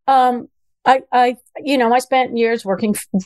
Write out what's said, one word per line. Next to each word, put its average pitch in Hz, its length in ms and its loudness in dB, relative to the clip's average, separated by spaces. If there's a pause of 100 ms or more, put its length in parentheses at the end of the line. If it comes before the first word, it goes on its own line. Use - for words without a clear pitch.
um, 254 420 2 (360)
I, 262 160 4 (100)
I, 247 260 2 (260)
you 269 140 0
know, 233 160 2
I 247 60 4
spent 254 380 -2
years 233 280 0
working 196 300 -2
f-, - 300 -4